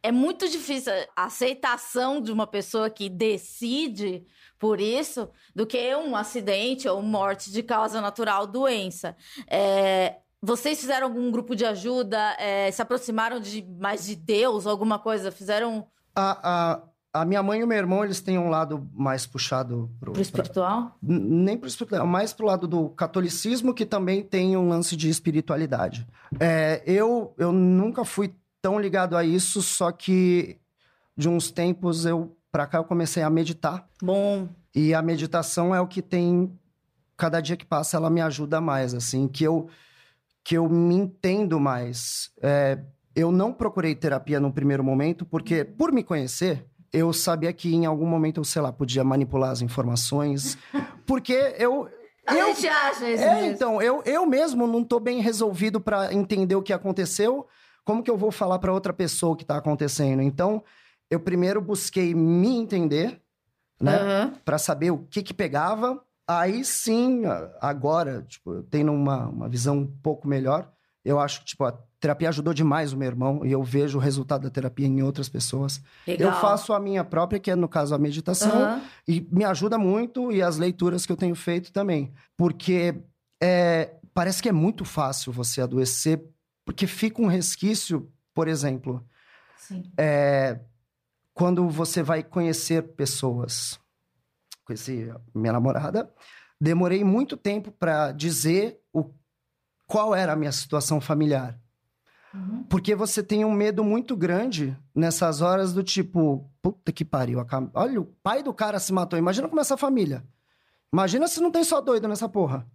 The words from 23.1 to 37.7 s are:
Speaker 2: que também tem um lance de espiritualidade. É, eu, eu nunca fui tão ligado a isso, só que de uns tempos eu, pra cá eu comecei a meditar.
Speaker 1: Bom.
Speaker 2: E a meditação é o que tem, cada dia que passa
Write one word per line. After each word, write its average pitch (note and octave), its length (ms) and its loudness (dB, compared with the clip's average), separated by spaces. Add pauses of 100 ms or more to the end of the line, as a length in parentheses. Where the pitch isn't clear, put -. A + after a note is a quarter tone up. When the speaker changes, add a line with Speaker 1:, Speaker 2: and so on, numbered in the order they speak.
Speaker 2:
que A3 100 -2
também G3 380 0
tem F#3+ 340 2
um F3+ 120 4
lance E3+ 260 0
de D#3 140 0
espiritualidade. D3+ 1000 -2 (320)
É, D#3+ 480 2
eu, G#3+ 500 2
eu F3 140 2
nunca F#3 520 4
fui G3 300 -2 (280)
tão G3 180 0
ligado F#3 380 0
a E3+ 80 2
isso, F#3 360 0
só F3 300 0
que F3+ 680 2 (600)
de D3 100 0
uns E3+ 240 0
tempos F3 540 0
eu, E3 280 0 (160)
pra D3 160 0
cá E3 120 -2
eu E3 80 0
comecei E3+ 360 0
a D#3 80 2
meditar. D#3+ 560 0 (160)
Speaker 1:
Bom. G3 460 0 (260)
Speaker 2:
E D3+ 200 2
a D#3+ 80 2
meditação E3 760 0
é F3+ 60 2
o F3+ 60 0
que F#3 140 -8
tem, F3+ 560 0 (600)
cada E3 240 0
dia D#3+ 160 -4
que - 80 -16
passa D#3 320 -2